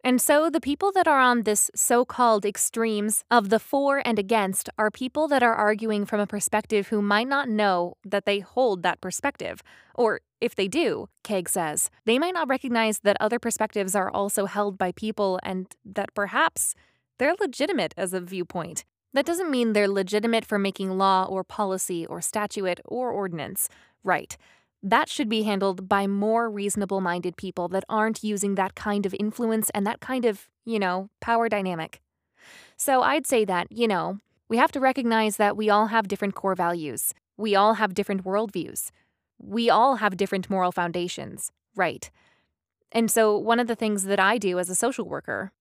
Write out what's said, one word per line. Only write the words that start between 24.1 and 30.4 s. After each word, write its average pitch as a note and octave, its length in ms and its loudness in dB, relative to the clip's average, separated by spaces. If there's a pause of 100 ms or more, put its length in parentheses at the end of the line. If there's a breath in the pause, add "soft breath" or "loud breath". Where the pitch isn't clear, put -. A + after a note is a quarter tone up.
That A#3 200 4
should C4 200 -4
be A3 140 0
handled G3 460 -2
by G3+ 180 2
more G#3+ 420 0
reasonable-minded F#3+ 880 -2
people F3+ 340 -6
that F#3+ 180 -2
aren't A3 340 0
using G3+ 320 0
that F#3+ 220 0
kind G3+ 280 -2
of F#3+ 140 -4
influence A3 520 -2
and G3+ 140 -2
that A3 140 -2
kind B3+ 260 -4
of, G#3 240 0 (160)